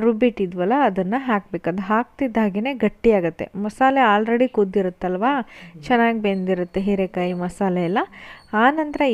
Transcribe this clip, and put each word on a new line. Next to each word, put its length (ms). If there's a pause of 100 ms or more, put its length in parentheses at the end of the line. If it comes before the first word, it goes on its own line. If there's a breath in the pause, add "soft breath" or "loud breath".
ರುಬ್ಬಿಟ್ಟಿದ್ವಲ್ಲ 720 (120)
ಅದನ್ನ 260 (140)
ಹಾಕ್ಬೇಕು. 420
ಅದು 200
ಹಾಕ್ತಿದ್ದ 520
ಹಾಗೇನೆ 300 (120)
ಗಟ್ಟಿ 340
ಆಗತ್ತೆ. 280 (160)
ಮಸಾಲೆ 480
already 460
ಕುದ್ದಿರುತ್ತಲ್ವಾ, 760 (540 loud breath)
ಚೆನ್ನಾಗ್ 400
ಬೆಂದಿರುತ್ತೆ 640
ಹೀರೆಕಾಯಿ 440
ಮಸಾಲೆ 560
ಎಲ್ಲ. 140 (500 loud breath)
ಆ 120 (140)
ನಂತರ 220 (120)